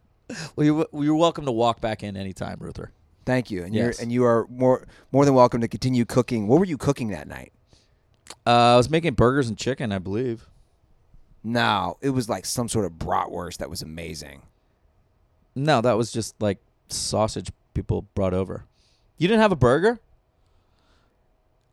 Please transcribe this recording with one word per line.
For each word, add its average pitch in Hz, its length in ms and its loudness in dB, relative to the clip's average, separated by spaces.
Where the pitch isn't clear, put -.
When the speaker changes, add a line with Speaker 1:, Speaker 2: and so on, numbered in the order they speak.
Speaker 1:
Well, 147 80 2
you're, 151 200 2
w-, 147 200 -6
you're 151 100 2
welcome 160 300 0
to 131 80 -2
walk 117 280 0
back 110 220 -6
in 101 140 -10
anytime, 95 420 -10
Ruther. - 320 -14
Speaker 2:
Thank 123 240 -2
you. 90 120 -6
And 98 120 -6
you're, 120 140 2
Speaker 1:
Yes. - 120 -6
Speaker 2:
and 117 100 -6
you 123 140 2
are 117 240 4
more, 127 380 0
more 139 120 6
than 139 100 6
welcome 123 260 6
to 117 80 0
continue 123 360 0
cooking. 113 440 0
What 135 100 6
were 190 60 2
you 160 140 -4
cooking 139 300 -2
that 80 200 -10
night? 65 240 -14
Speaker 1:
Uh, 120 280 6
I - 20 8
was 123 140 4
making 160 240 0
burgers 120 340 2
and 107 100 -6
chicken, 120 340 -4
I 98 60 -2
believe. 110 500 -6
Speaker 2:
No, 107 560 -2
it 143 100 -2
was, 127 180 -2
like, 98 180 -6
some 120 220 -4
sort 107 180 -2
of 85 60 -8
bratwurst 87 640 -6
that 67 120 -8
was 90 120 -12
amazing. 78 600 -14
Speaker 1:
No, 135 280 2
that 120 100 4
was 110 180 0
just, - 300 -6
like, 104 180 0
sausage 104 640 -4
people 95 400 -4
brought 95 200 0
over. 92 300 -4
You 160 100 2
didn't 220 140 4
have 208 100 4
a 170 40 -2
burger? 160 440 4